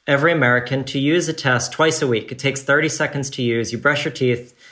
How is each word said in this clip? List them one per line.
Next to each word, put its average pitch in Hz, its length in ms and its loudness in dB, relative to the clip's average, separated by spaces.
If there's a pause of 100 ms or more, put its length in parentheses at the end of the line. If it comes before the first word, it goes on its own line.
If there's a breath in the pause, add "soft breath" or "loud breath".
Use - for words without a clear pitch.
every 147 240 4
American 131 540 2
to 135 140 -4
use 156 300 2
a 156 40 -2
test 127 380 0
twice 156 300 0
a 147 60 2
week. 113 240 -2
It 131 80 -12
takes 135 240 -4
thirty 151 260 2
seconds 139 420 -4
to - 100 -6
use. 117 300 -2
You 120 60 -4
brush 143 280 0
your 135 80 -6
teeth, 123 400 -2 (180 loud breath)